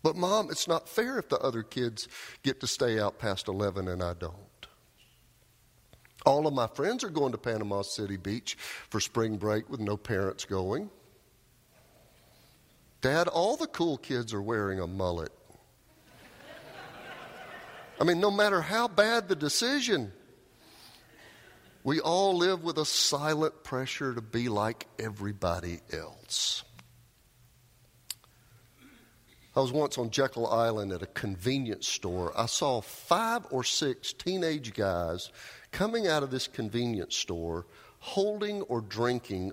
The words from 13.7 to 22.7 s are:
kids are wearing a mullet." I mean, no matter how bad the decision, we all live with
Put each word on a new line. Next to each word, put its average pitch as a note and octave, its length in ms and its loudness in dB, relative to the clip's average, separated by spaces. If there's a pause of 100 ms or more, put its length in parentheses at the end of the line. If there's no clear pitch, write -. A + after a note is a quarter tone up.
kids A#2+ 360 -4
are G2+ 80 -2
wearing G2+ 380 0
a F2 80 -2
mullet." F2+ 440 -2 (2750)
I F3+ 60 6
mean, F3 160 4
no G3+ 100 6
matter G3+ 300 4
how G#3+ 260 0
bad G#3+ 400 4
the F#3 80 2
decision, F3+ 800 0 (1700)
we D3+ 160 2
all F#3 360 4
live F3 280 4
with E3 140 0